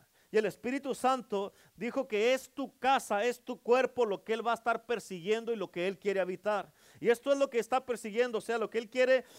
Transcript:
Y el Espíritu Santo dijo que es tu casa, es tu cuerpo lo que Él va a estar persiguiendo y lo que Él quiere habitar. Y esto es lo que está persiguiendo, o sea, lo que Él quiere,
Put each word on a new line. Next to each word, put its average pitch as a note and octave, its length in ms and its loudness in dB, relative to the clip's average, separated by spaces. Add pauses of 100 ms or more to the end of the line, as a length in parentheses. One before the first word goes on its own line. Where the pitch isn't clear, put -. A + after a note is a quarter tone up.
(340)
Y - 20 4
el G#3+ 100 4
Espíritu B3+ 500 -4
Santo G#3+ 560 0 (240)
dijo A#3 320 -4
que A3 260 2
es - 180 -6
tu C4+ 280 -8
casa, A#3+ 440 0
es A#3+ 200 -2
tu A#3+ 180 -8
cuerpo B3 420 2
lo G3 200 -2
que G#3+ 80 -2
Él A3+ 120 -2
va A#3 60 0
a A3+ 60 0
estar A3+ 280 -2
persiguiendo G#3+ 680 -4
y A#3 40 -4
lo F#3 140 -6
que F3 160 -2
Él G3 100 -2
quiere G3 220 -2
habitar. F#3 540 -2 (260)
Y F#3 120 2
esto A#3 200 2
es C#4 80 2
lo C#4 100 2
que A#3 120 -2
está B3+ 260 0
persiguiendo, A3+ 520 -2
o - 20 -10
sea, A#3 180 -2
lo G#3+ 100 -2
que G#3+ 100 -4
Él A#3 120 -6
quiere, B3+ 340 4 (140)